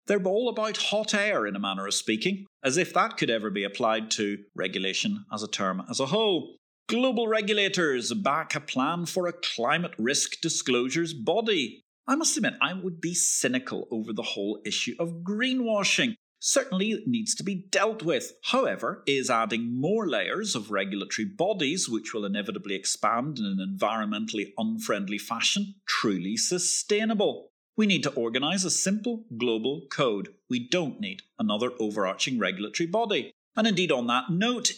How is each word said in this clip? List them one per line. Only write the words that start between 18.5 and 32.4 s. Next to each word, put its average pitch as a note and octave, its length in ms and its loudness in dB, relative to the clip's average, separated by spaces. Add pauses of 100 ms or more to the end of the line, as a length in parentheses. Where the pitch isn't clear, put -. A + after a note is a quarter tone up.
is C3+ 240 2
adding A#2 500 2
more G3 280 2
layers B2+ 480 0
of G#2 160 -4
regulatory G2 520 0
bodies, E3 640 0
which A2 240 -4
will G#2+ 120 -4
inevitably G2+ 500 -4
expand A#2 640 0
in G#2+ 60 -2
an F#2+ 340 -2
environmentally G#2+ 800 0
unfriendly A2 600 -2
fashion, G3 580 -2 (100)
truly G2 500 0
sustainable? G3+ 1120 0 (300)
We G#3+ 100 4
need E3+ 160 4
to D3 120 0
organise C3+ 500 0
a E3+ 60 0
simple G#3+ 540 0 (140)
global B2 500 0
code. G#2+ 420 0 (200)
We B2 180 -2
don't E3 320 0
need F#2+ 220 -8 (160)
another G#2+ 400 0
overarching G#2+ 600 0